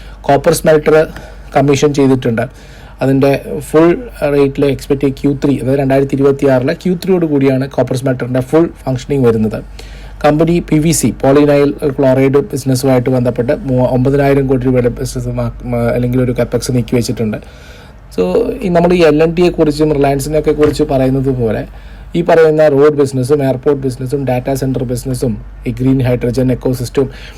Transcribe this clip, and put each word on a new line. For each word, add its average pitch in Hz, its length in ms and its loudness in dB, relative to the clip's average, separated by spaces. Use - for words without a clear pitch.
കോപ്പർ 143 320 2
സ്മെൽട്ടർ 156 540 4
കമ്മീഷൻ 143 360 2
ചെയ്തിട്ടുണ്ട്. 131 480 2
അതിൻ്റെ 135 400 2
ഫുൾ 160 440 2
റേറ്റിൽ 143 420 2
എക്സ്പെക്ട് 139 360 -2
ചെയ്യ 139 120 0
ക്യു 143 320 -2
ത്രീ, 143 140 0
അതായത് 131 200 -2
രണ്ടായിരത്തി 135 360 0
ഇരുപത്തിയാറിലെ 139 580 2
ക്യു - 200 -2
ത്രീയോട് 175 320 0
കൂടിയാണ് 135 440 0
കോപ്പർ - 280 -2
സ്മെൽട്ടറിൻ്റെ 127 420 -4
ഫുൾ 160 300 0
ഫങ്ഷനിങ് 131 420 -2
വരുന്നത്. 110 380 0
കമ്പനി 160 340 2
പി 165 160 -2
വി 156 160 2
സി, 127 220 0
polyvinyl 143 720 2
ക്ലോറൈഡ് 135 340 4
ബിസിനസ്സുമായിട്ട് 131 760 0
ബന്ധപ്പെട്ട് 123 540 0
മൂ-, 127 240 0
ഒമ്പതിനായിരം 139 600 2
കോടി 131 180 0
രൂപയുടെ 123 240 2
ബിസിനസ് 120 380 -6
മാ-, 120 240 -4
മ-, 123 120 -6
അല്ലെങ്കിൽ 123 460 0
ഒരു 127 100 0
capex 120 400 -4
നീക്കി 123 240 -2
വെച്ചിട്ടുണ്ട്. 110 420 -2
So, - 320 0
ഈ 202 80 -2
നമ്മൾ 175 240 2
ഈ 180 80 4
എൽ 151 220 2
എൻ 165 100 0
ടിയെ 175 160 2
കുറിച്ചും 151 440 0
റിലയൻസിനെയൊക്കെ 143 580 0
കുറിച്ച് 147 320 2
പറയുന്നത് 135 460 0
പോലെ 117 360 -2
ഈ 170 60 0
പറയുന്ന 160 460 4
റോഡ് 147 260 4
ബിസിനസ്സും 139 500 0
എയർപോർട്ട് 135 380 0
ബിസിനസ്സും 135 440 -4
ഡാറ്റാ 127 280 -2
സെന്റർ 131 300 -4
ബിസിനസ്സും 123 540 -4
ഈ 131 40 -4
ഗ്രീൻ 131 300 0
ഹൈഡ്രജൻ 123 500 0
എക്കോസിസ്റ്റവും, 127 580 -4